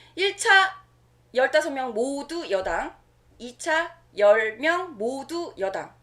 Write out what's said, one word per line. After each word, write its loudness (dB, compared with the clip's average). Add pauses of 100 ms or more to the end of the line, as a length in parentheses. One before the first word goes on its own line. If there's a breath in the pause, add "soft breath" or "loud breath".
(160 loud breath)
일 -2
차 4 (520)
열다섯 2
명 -6
모두 -4
여당, -2 (420)
이 -16
차 -2 (200)
열 4
명 -2
모두 -6
여당, -6